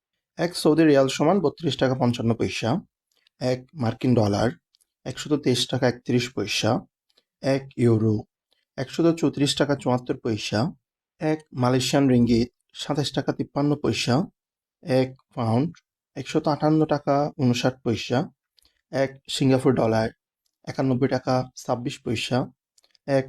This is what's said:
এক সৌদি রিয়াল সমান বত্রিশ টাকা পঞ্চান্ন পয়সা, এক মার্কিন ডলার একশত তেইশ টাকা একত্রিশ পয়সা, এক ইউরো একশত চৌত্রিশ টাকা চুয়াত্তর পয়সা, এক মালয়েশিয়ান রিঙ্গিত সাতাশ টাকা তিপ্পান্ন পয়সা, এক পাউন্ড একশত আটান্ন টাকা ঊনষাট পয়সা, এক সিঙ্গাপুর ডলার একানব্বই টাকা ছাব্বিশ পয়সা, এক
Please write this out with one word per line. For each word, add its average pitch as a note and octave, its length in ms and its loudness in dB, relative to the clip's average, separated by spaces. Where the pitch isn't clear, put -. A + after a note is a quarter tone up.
এক F3 180 -2
সৌদি D#3 280 4
রিয়াল C3+ 260 6
সমান D#3 300 2
বত্রিশ D3+ 360 -2
টাকা C3 180 0
পঞ্চান্ন A#2+ 400 0
পয়সা, A2+ 360 -2
এক B2+ 200 -2
মার্কিন B2 400 0
ডলার G#2+ 360 2
একশত C3+ 340 -8
তেইশ B2+ 280 0
টাকা B2+ 200 -2
একত্রিশ A#2+ 440 0
পয়সা, - 380 -2
এক C#3 200 -2
ইউরো A2+ 380 2
একশত D#3+ 280 -2
চৌত্রিশ C#3 420 0
টাকা C#3+ 160 0
চুয়াত্তর B2+ 460 -2
পয়সা, G#2+ 380 -2
এক D#3 180 -2
মালয়েশিয়ান C3 460 2
রিঙ্গিত A#2+ 400 4
সাতাশ C#3+ 420 -4
টাকা D3 160 -2
তিপ্পান্ন - 380 -2
পয়সা, B2 340 0
এক C3 260 0
পাউন্ড A#2+ 340 0
একশত D3+ 320 -4
আটান্ন D#3 380 2
টাকা D3 280 0
ঊনষাট B2+ 440 0
পয়সা, A#2+ 360 -2
এক C3+ 180 -2
সিঙ্গাপুর C3 520 2
ডলার A2 280 2
একানব্বই C3 440 0
টাকা B2+ 260 -2
ছাব্বিশ B2+ 420 -6
পয়সা, B2 360 -4
এক C3+ 200 0